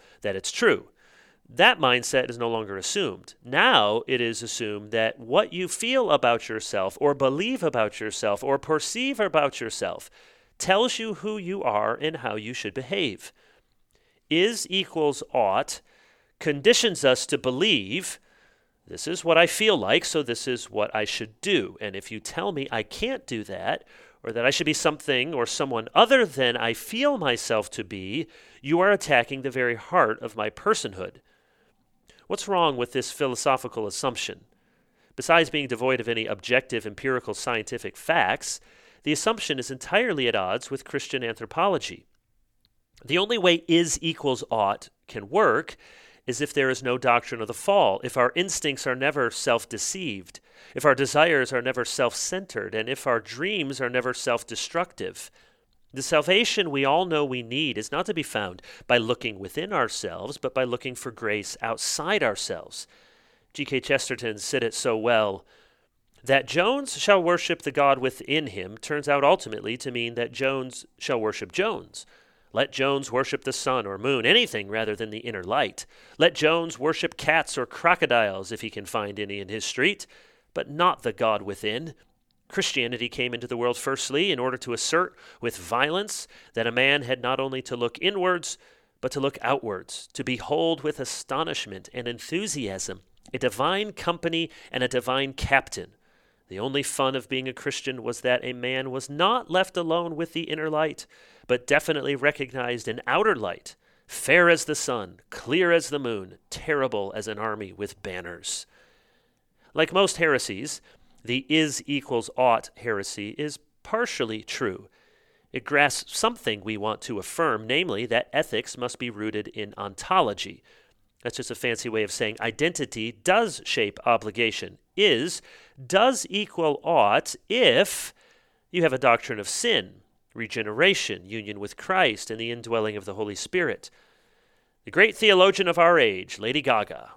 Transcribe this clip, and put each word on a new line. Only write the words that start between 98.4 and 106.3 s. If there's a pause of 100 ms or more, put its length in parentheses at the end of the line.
a
man
was
not
left
alone
with
the
inner
light, (400)
but
definitely
recognized
an
outer
light, (320)
fair
as
the
sun, (100)
clear
as
the
moon, (100)